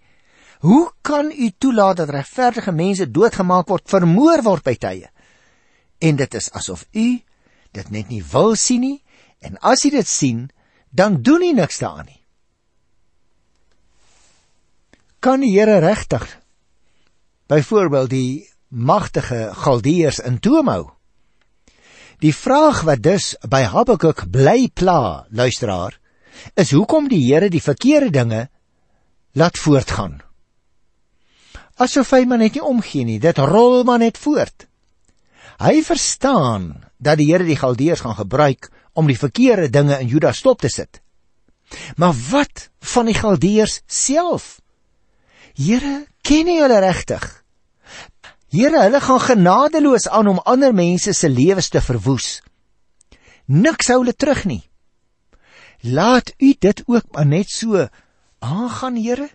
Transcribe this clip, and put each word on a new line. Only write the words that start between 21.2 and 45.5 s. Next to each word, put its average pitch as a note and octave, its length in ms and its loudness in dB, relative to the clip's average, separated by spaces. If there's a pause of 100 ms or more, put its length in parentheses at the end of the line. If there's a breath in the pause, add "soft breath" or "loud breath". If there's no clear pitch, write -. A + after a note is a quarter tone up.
Die D3+ 160 2
vraag D4 480 2
wat C#3+ 160 0
dus E3 320 0 (160)
by C3 140 0 (100)
Habakuk F3 560 0
bly D3+ 480 2
pla, C3+ 560 0
luisteraar, A2 640 -4 (580 loud breath)
is - 240 0
hoekom C#4+ 320 0
die G3+ 160 0
Here F3 240 2
die E3+ 160 -2
verkeerde C4+ 480 0
dinge A#2 300 -2 (920)
laat E3 240 0
voortgaan. G#2 640 -2 (1600 soft breath)
Asof B3+ 320 0
hy B3+ 160 4
maar A#3+ 140 2
net A3 160 0
nie D#4+ 60 -8
omgee G#3+ 440 -2
nie, A2 140 -4
dit D#3+ 180 2
rol A#3 480 4
maar A#3+ 140 2
net A#3 180 -2
voort. - 460 -4 (960 soft breath)
Hy B3+ 200 4
verstaan C3 920 -2 (260)
dat D3 200 0
die D3 120 2
Here F#3 160 2
die D3+ 80 0
Galdeërs C3+ 480 -2
gaan A2 160 -8
gebruik C3 480 0 (240 soft breath)
om D#3+ 160 0
die C3 80 0
verkeerde F#3+ 560 0
dinge C#3+ 320 2
in A#2 80 -4
Juda D3+ 240 2
stop - 240 0
te C3+ 80 -2
sit. - 320 -12 (960 loud breath)
Maar F3 160 2 (160)
wat C#4 400 -4 (240)
van A#3 160 2
die G#3+ 80 0
Galdeërs G#3 680 0
self? D4+ 720 -4 (960 soft breath)